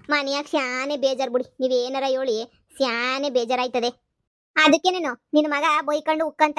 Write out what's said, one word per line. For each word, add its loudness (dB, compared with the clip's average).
ಮನ್ಯಾಗ್ -4
ಸ್ಯಾನೆ -2
ಬೇಜಾರ್ -2
ಬಿಡಿ, -2
ನೀವೇನಾರ -2
ಹೇಳಿ, -2
ಸ್ಯಾನೆ -2
ಬೇಜಾರಾಯ್ತದೆ. -2
ಅದಕ್ಕೇನೇನು 4
ನಿನ್ 4
ಮಗ 0
ಬೈಕೊಂಡು 0
ಉಕ್ಕಂತ 0